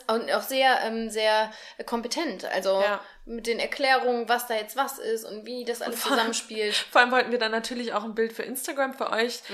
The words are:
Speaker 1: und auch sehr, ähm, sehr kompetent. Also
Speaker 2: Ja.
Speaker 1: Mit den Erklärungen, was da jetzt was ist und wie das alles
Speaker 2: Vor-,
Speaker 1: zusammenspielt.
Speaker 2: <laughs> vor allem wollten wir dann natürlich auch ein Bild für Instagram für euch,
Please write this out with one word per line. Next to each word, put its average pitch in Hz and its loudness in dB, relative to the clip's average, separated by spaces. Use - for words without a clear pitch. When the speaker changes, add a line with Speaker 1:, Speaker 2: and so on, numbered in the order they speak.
Speaker 1:
und 220 0
auch 202 2
sehr, 262 4
ähm, 226 -2
sehr 214 2
kompetent. 233 -4
Also 190 0
Speaker 2:
Ja. 202 2
Speaker 1:
Mit 233 -8
den 233 0
Erklärungen, 247 2
was 240 2
da 226 -2
jetzt 214 -6
was 254 -2
ist 226 -4
und 214 -12
wie 247 -8
das 233 -6
alles 233 -4
Speaker 2:
Vor-, 240 -2
Speaker 1:
zusammenspielt. 220 0
Speaker 2:
<laughs> - -4
vor 269 8
allem 240 4
wollten 247 4
wir 240 2
dann 220 0
natürlich 226 -2
auch 208 0
ein 220 -8
Bild 226 0
für - -6
Instagram 269 -2
für - -4
euch, 226 0